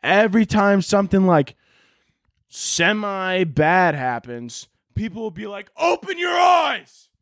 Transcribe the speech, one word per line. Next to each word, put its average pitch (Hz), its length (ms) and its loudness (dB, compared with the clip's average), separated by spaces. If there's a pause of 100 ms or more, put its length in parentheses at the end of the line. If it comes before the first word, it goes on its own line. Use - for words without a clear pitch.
every 208 420 2
time 202 360 2
something, 196 440 2
like, 160 300 2 (920)
semi-bad 185 1500 0
happens, 120 720 -8 (280)
people 220 260 -6
will 220 100 -8
be 196 160 -12
like, 202 300 -14
Open 349 400 -2
your 349 200 -4
eyes! 320 720 0 (120)